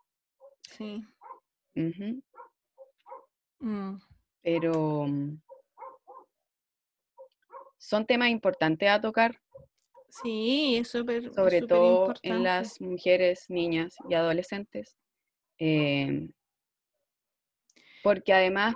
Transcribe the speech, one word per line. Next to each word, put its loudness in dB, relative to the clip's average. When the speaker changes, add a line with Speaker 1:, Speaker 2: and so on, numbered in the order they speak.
Speaker 1:
Sí. -14
Speaker 2:
Ujú. -6
Speaker 1:
Mm. -8
Speaker 2:
Pero, -2
mm, -4
son -2
temas 2
importantes 0
a 4
tocar. 0
Speaker 1:
Sí, -2
es -4
súper, -4
es -14
Speaker 2:
Sobre 4
Speaker 1:
súper 2
Speaker 2:
todo 4
en -2
Speaker 1:
importante. 0
Speaker 2:
las -2
mujeres, 2
niñas -2
y -2
adolescentes. -2
Em, 0
porque 2
además 4